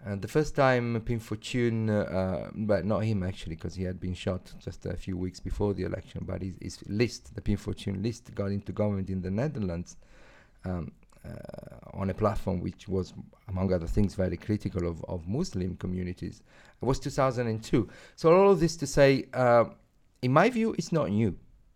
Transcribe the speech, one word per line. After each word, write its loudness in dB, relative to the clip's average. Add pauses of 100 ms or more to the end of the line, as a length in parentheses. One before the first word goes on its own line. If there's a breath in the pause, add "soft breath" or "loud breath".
And -6
the -6
first 0
time 2
Pin -2
Fortune, 0
uh, 0
but 0
not 2
him 0
actually, -6
'cause -8
he -4
had -4
been -4
shot -4
just -12
a -6
few -6
weeks -6
before 0
the -4
election, -8
but -6
his, -6
his -12
list, -2
the -8
Pin 2
Fortune -6
list, -6
got -2
into -4
government 0
in -2
the -4
Netherlands, -4 (640 soft breath)
um, -4 (320)
uh, -16 (640)
on -2
a 0
platform 2
which -6
was, -2 (340)
among 0
other 2
things, 2
very 0
critical -2
of, -6
of -8
Muslim -4
communities. -6 (400 loud breath)
It -6
was 0
two -8
thousand 0
and -4
two. 2 (280 loud breath)
So 6
all 10
of 6
this 2
to -4
say, 6
uh, 8 (580)
in 2
my 8
view, 2
it's -6
not 0
new. 2 (380)